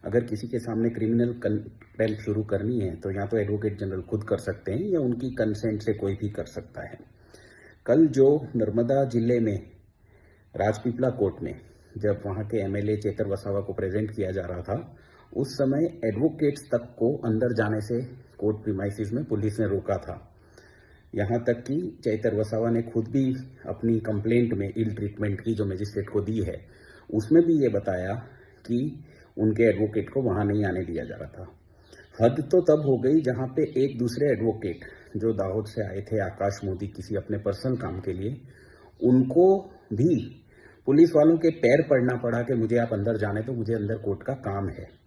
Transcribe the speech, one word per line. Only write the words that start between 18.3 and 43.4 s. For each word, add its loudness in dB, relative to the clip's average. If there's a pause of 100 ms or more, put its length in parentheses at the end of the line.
कोर्ट -2
प्रीमाइसेस -4
में -2
पुलिस -2
ने 2
रोका 0
था। -12 (800)
यहाँ 0
तक 0
कि -4
चेतर 0
वसावा 0
ने 2
खुद -4
भी 0 (340)
अपनी 0
कंप्लेंट 0
में -2
इल -2
ट्रीटमेंट -4
की -2
जो 0
मजिस्ट्रेट -6
को 0
दी -2
है, -10 (260)
उसमें 6
भी 4
ये 4
बताया -2 (520)
कि -2 (340)
उनके 4
एडवोकेट 2
को -2
वहाँ 0
नहीं 2
आने -2
दिया -6
जा -10
रहा -12
था। -16 (720)
हद 4
तो 4
तब 6
हो 4
गई 4
जहाँ -2
पे 0
एक -4
दूसरे 0
एडवोकेट -2 (380)
जो 2
दाहोद -2
से -6
आए -4
थे, -2
आकाश -2
मोदी, -4
किसी -8
अपने -4
पर्सनल -2
काम -6
के -4
लिए, -6 (600)
उनको 6 (340)
भी 0 (420)
पुलिस 8
वालों 8
के 4
पैर 4
पड़ना 4
पड़ा 0
कि -2
मुझे 2
आप 2
अंदर 0
जाने -2